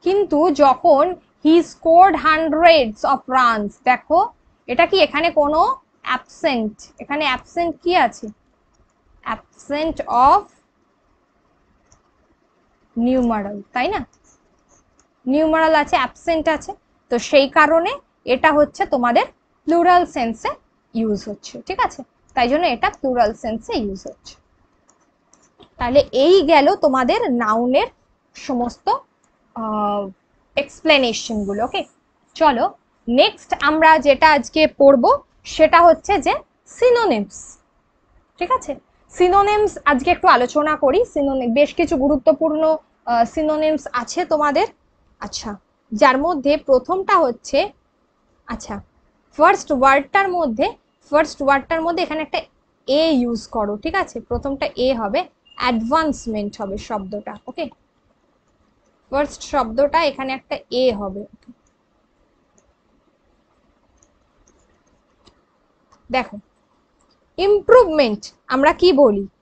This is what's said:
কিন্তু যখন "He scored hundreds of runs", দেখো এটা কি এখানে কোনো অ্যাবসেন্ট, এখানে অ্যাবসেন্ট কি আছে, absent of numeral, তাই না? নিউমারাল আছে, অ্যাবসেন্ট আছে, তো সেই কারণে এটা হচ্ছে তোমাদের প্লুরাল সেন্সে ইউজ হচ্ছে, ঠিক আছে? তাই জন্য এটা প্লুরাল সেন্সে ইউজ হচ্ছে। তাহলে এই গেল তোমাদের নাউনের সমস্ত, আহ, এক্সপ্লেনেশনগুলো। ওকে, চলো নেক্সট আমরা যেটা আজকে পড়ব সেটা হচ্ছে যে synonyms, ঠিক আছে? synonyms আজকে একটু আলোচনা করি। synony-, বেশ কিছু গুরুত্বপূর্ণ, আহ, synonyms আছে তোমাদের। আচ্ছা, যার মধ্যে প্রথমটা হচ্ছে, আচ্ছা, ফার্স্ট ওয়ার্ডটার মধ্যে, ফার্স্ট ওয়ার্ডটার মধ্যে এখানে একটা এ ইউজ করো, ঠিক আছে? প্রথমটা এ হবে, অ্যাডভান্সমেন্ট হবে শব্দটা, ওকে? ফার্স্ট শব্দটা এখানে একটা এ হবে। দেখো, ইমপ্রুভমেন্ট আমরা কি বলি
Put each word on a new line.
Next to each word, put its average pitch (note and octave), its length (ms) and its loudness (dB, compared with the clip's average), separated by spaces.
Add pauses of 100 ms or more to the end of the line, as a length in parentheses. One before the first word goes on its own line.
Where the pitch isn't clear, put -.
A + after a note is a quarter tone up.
কিন্তু F4+ 480 0
যখন D4 640 2 (300)
"He E4 180 4
scored E4 540 4
hundreds D#4 840 2
of C4 160 0 (100)
runs", A#3 440 0 (120)
দেখো D#4 480 0 (340)
এটা B3+ 200 0
কি F#4+ 140 2
এখানে D#4+ 300 0
কোনো D#4+ 460 0 (260)
অ্যাবসেন্ট, B3 720 -4 (260)
এখানে D4+ 260 -6
অ্যাবসেন্ট D4 580 -6
কি F4 140 0
আছে, B3 300 -2 (1000)
absent D4 720 -10 (100)
of C#4 360 2 (2500)
numeral, A3+ 640 -2 (100)
তাই B3+ 160 -4
না? F#4 180 -6 (1200)
নিউমারাল D#4+ 480 2
আছে, D4+ 220 0
অ্যাবসেন্ট D#4 520 -2
আছে, D#4+ 260 -4 (360)
তো A#3+ 80 -2
সেই C#4 300 2
কারণে D#4+ 420 2 (340)
এটা D4+ 280 0
হচ্ছে D4 340 0
তোমাদের B3+ 380 0 (400)
প্লুরাল E4+ 420 2
সেন্সে A#3 420 -6 (460)
ইউজ G#3+ 340 -4
হচ্ছে, G#3 340 -16
ঠিক - 220 -8
আছে? - 180 -8 (320)
তাই A#3+ 140 0
জন্য D4+ 180 0
এটা D4 240 -2
প্লুরাল A#3+ 440 -2
সেন্সে A3+ 420 -8
ইউজ G3 300 -6
হচ্ছে। - 300 -20 (1400)
তাহলে B3+ 360 2
এই E4 300 4
গেল D4 320 4
তোমাদের D4 580 0
নাউনের A#3+ 540 -2 (480)
সমস্ত, A#3+ 540 -8 (680)
আহ, G#3 560 -6 (460)
এক্সপ্লেনেশনগুলো। A#3 1080 -2
ওকে, F4+ 200 -8 (500)
চলো D#4 400 0 (340)
নেক্সট C#4+ 540 0
আমরা D#4+ 360 4
যেটা D4 340 4
আজকে D4+ 360 0 (100)
পড়ব C#4 420 4 (240)
সেটা D#4 360 4
হচ্ছে E4+ 380 4
যে F4 160 -2 (440)
synonyms, G#4+ 560 0 (1040)
ঠিক F4 140 -2
আছে? B4 240 -4 (420)
synonyms G4+ 680 2
আজকে C#4+ 260 0
একটু F4+ 180 0
আলোচনা D4 480 2
করি। D4+ 280 2 (100)
synony-, C4+ 400 -2
বেশ D4 200 2
কিছু E4+ 220 -2
গুরুত্বপূর্ণ, D4+ 800 0 (280)
আহ, A#3 180 0
synonyms D#4 720 -2
আছে B3+ 320 -6
তোমাদের। D4 420 0 (540)
আচ্ছা, G#3 360 -12 (360)
যার B3+ 260 2
মধ্যে D4 380 0
প্রথমটা E4 600 0
হচ্ছে, D4+ 560 -2 (760)
আচ্ছা, G#2 340 -12 (560)
ফার্স্ট F4+ 360 2
ওয়ার্ডটার C#4 560 0
মধ্যে, E4 440 -4 (380)
ফার্স্ট D4+ 320 -2
ওয়ার্ডটার C#4 400 -2
মধ্যে E4+ 200 -2
এখানে D#4 200 -6
একটা - 180 -8 (460)
এ D#4 240 0
ইউজ B3 380 -2
করো, G#3 280 -6
ঠিক D#4+ 180 -8
আছে? F4 260 -6
প্রথমটা C4+ 560 -6
এ B3+ 180 0
হবে, A3+ 340 -6 (280)
অ্যাডভান্সমেন্ট A#3 1040 -4
হবে G3+ 180 -8
শব্দটা, G#3 580 -12 (100)
ওকে? C#4+ 240 -10 (1400)
ফার্স্ট C#4+ 320 -6
শব্দটা C#4 600 -2
এখানে C4+ 280 -6
একটা C4+ 260 -10 (120)
এ B3 240 0
হবে। G3+ 300 -10 (4000)
দেখো, B3 260 -6 (1000)
ইমপ্রুভমেন্ট F4 960 2 (120)
আমরা C#4 260 2
কি F4 200 2
বলি G#3+ 340 2 (160)